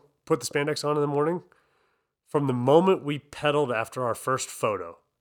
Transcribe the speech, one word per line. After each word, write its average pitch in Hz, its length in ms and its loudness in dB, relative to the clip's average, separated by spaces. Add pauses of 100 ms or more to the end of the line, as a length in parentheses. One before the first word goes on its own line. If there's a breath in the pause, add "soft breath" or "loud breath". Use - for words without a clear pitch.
(260)
put 120 140 0
the - 60 -10
spandex 147 420 -4
on 147 80 0
in 151 60 0
the 147 60 0
morning. 151 360 0 (800)
From 143 220 0
the 131 60 2
moment 143 500 4
we 143 160 -6
pedaled 147 540 -2
after 113 320 -4
our 113 100 -2
first - 340 -4
photo 90 500 -4 (220)